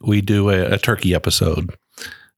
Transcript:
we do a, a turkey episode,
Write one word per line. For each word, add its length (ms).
we 180
do 300
a, 220
a 60
turkey 360
episode, 560